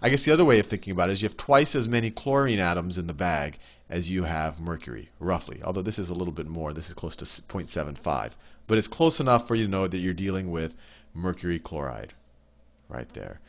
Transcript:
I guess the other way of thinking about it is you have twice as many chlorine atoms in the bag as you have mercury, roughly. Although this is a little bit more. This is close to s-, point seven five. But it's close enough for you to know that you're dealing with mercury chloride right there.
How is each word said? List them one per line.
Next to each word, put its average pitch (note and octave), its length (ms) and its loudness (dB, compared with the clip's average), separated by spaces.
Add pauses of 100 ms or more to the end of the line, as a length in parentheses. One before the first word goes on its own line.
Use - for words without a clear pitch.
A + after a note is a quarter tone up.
I A#2+ 80 4
guess C#3 140 4
the D3+ 100 6
other E3+ 120 8
way A#2+ 160 10
of G2+ 60 2
thinking G2+ 260 -4
about F2+ 180 2
it G2 40 2
is G2 80 -2
you G#2+ 60 0
have - 80 -6
twice C#3 380 4
as A#2+ 140 0
many A2+ 240 2
chlorine C3+ 480 2
atoms F2 360 0
in F2 120 -4
the E2+ 40 -6
bag D2+ 460 -2 (320)
as F2 180 -4
you F#2 160 0
have D#2+ 340 -2
mercury, D#2 520 -8 (100)
roughly. F2 420 -4
Although F#2 200 -4
this G2 160 -4
is F#2 100 -4
a F2 60 -4
little F2 180 -4
bit D2+ 140 -8
more. D#2+ 260 -6
This D#2+ 160 -10
is D#2+ 60 -14
close D#2+ 220 -10
to - 100 -12
s-, - 140 -10
point F2 300 -10
seven D2 240 -6
five. C2+ 400 -4 (320)
But A2 120 4
it's G#2 100 0
close D#3+ 320 2
enough B2 260 4
for A#2+ 80 0
you A2+ 120 2
to G2 40 -2
know F#2+ 160 0
that F#2 120 -2
you're F2+ 160 0
dealing F#2+ 360 -2
with E2 220 -4 (400)
mercury F2 460 -2
chloride C2 560 -8 (720)
right A#1+ 240 -10
there. - 360 -12